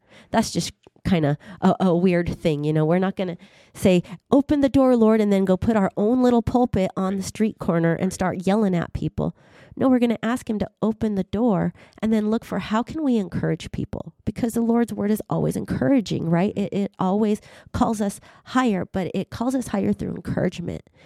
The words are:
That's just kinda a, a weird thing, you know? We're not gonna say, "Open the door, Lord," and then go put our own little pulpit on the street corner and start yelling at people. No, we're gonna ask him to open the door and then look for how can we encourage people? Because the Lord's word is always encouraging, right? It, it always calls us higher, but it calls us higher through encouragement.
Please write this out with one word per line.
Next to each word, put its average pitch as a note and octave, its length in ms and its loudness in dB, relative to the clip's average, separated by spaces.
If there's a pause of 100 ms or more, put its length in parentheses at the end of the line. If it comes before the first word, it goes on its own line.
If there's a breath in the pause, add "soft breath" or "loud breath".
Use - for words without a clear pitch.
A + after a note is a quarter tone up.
(300 soft breath)
That's - 220 0
just - 200 -4 (340)
kinda D3+ 320 2 (240 loud breath)
a, F#3 180 4
a F3+ 160 2
weird F3 420 2
thing, D3 280 -2
you D#3 80 0
know? D#3 120 2
We're E3+ 140 2
not F#3+ 160 -2
gonna F3+ 220 -6 (360 soft breath)
say, F3+ 300 4 (280 loud breath)
"Open C#4+ 300 2
the C#4 80 4
door, B3+ 280 4
Lord," A3 240 4
and G#3 100 2
then G3 140 2
go F#3 100 2
put A3 220 0
our F#3+ 180 2
own A#3+ 260 2
little A#3+ 200 4
pulpit A#3+ 560 0
on F#3+ 200 -2
the F#3+ 60 -4
street - 360 -4
corner E3 340 0
and F#3 180 -2
start F#3 360 -4
yelling G3 280 2
at - 180 -4
people. D#3 420 -4 (420 soft breath)
No, C4 120 2
we're B3+ 100 4
gonna A#3 240 0
ask A#3 260 -4
him G#3+ 100 -2
to F#3+ 100 -6 (120)
open G#3+ 340 -2
the F#3 100 -2
door F#3+ 480 0 (280 loud breath)
and A3 120 0
then G#3+ 180 0
look A#3 140 -2
for - 140 -6
how G#3 220 -2
can D#4 220 -6
we B3 140 2
encourage E3 540 -4
people? - 420 -10 (100)
Because - 300 -4
the A#3 80 0
Lord's A#3 320 2
word G#3 180 -2
is G#3+ 180 -2
always D#3+ 280 -2
encouraging, F#3+ 720 0
right? F3 260 2
It, G3+ 180 -4
it G3 240 -4
always G#3 440 0 (320 loud breath)
calls A3+ 260 0
us G3+ 220 -4 (240 loud breath)
higher, A#3+ 400 0
but - 280 -4
it G3 180 -4
calls B3+ 220 -4
us B3+ 140 -4
higher G3+ 240 0
through F#3+ 240 -4
encouragement. - 640 -4 (240 soft breath)